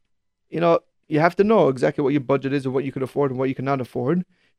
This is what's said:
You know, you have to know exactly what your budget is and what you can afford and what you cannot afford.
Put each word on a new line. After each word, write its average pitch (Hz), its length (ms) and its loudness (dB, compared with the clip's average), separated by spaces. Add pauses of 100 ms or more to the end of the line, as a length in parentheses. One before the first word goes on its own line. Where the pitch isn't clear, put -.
(480)
You 165 120 -6
know, 170 200 4 (280)
you 151 100 0
have 170 180 2
to 196 80 4
know 202 240 4
exactly 139 360 0
what 135 80 0
your 147 80 0
budget 135 320 -2
is 139 120 -2
and 131 100 -4
what 139 100 -2
you 135 80 -6
can 135 100 -6
afford 135 280 -2
and 127 100 -6
what 135 80 -2
you 135 60 -4
cannot 135 260 -4
afford. 127 440 -4 (340)